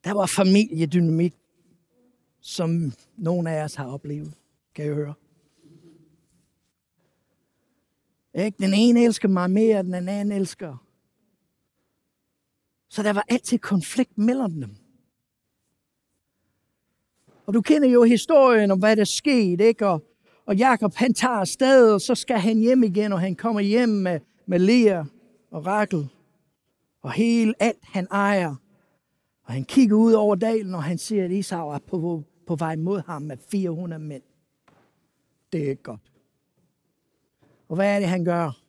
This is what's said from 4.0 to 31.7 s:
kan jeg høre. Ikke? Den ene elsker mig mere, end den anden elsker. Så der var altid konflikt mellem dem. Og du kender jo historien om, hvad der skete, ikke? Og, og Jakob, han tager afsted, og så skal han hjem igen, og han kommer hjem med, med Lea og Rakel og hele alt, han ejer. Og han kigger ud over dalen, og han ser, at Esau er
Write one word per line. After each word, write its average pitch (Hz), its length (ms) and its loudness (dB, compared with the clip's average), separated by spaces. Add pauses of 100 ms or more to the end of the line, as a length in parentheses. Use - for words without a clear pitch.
kan 151 100 -10
jeg 147 80 -4
høre. 147 200 -8 (3250)
Ikke? 196 260 -6
Den 196 140 0
ene 233 300 4
elsker 226 240 0
mig 185 240 0
mere, 214 280 2
end 180 140 -6
den 180 160 -8
anden 202 220 -4
elsker. 185 460 -6 (2250)
Så 214 120 -6
der 208 100 0
var 208 160 -2
altid 240 300 -2
konflikt - 580 -4
mellem 214 440 -2
dem. 104 140 -14 (2750)
Og 202 80 -4
du 226 80 2
kender 294 280 4
jo 240 140 8
historien 233 680 4
om, 190 80 2
hvad 214 160 4
der 214 80 2
skete, 208 640 2
ikke? 226 200 0
Og, 165 160 -2 (420)
og 208 100 -2
Jakob, 226 400 2
han 240 180 0
tager 247 220 -2
afsted, 240 580 4
og 196 80 0
så 247 140 -2
skal 233 240 -2
han 220 180 0
hjem 240 260 4
igen, 208 300 0
og 175 60 -2
han 185 160 -2
kommer 220 260 -2
hjem 226 280 2
med, 180 300 -2 (260)
med 180 140 0
Lea 202 440 4 (480)
og 156 140 -12
Rakel 190 420 -2 (960)
og 131 100 -10
hele 226 480 0
alt, 220 220 0
han 185 300 -8
ejer. 196 440 0 (880)
Og 117 100 -12
han 135 100 -6
kigger 214 320 2
ud 226 180 4
over 208 220 2
dalen, 208 400 -4
og 160 80 -6
han 165 140 -4
ser, 196 280 -4
at 175 60 -6
Esau 185 380 -6
er 143 100 -8